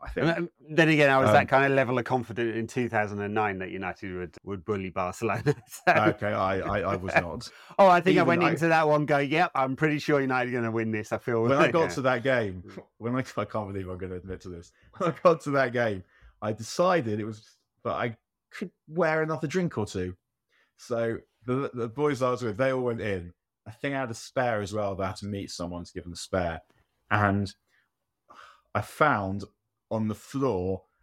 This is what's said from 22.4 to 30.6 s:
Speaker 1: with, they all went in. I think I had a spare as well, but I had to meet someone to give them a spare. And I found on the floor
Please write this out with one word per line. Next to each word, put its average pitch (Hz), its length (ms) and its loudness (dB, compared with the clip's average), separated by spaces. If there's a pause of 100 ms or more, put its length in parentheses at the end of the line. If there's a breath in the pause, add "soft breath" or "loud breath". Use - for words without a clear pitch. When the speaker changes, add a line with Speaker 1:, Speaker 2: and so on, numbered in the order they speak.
Speaker 1:
with, 107 160 -4
they 131 140 2
all 131 100 -2
went 120 200 -2
in. 92 320 -4 (340)
I 110 40 -14
think 139 240 -6
I 135 40 -4
had 123 120 -4
a 113 40 -10
spare 120 460 -2
as 98 120 -6
well, 101 220 -2
but 95 80 -4
I 95 40 0
had 92 100 -6
to 101 100 -10
meet 101 240 -8
someone 87 320 -8
to - 100 -18
give 87 100 -10
them 87 100 -12
a - 20 -14
spare. 85 460 -4 (500)
And 101 420 2 (1200 loud breath)
I 104 80 -2
found 101 640 2 (480)
on 110 160 0
the 107 80 -2
floor 95 680 -2 (200)